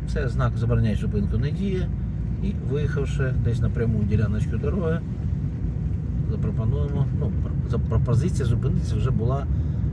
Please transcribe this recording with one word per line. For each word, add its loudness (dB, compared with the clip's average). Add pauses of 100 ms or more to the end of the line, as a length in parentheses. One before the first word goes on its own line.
Все, -2
знак 0
«Забороняє 2
зупинку» 0
не 0
діє. -2 (540)
І 0 (180)
виїхавши 0 (100)
десь 0
на 2
пряму 0
діляночку 2
дороги, 0 (1300)
запропонуємо, 0 (120)
ну, 0 (100)
пр-, -2
за-, 2
пропозиція 2
зупинитися 0
вже 2
була 0 (460)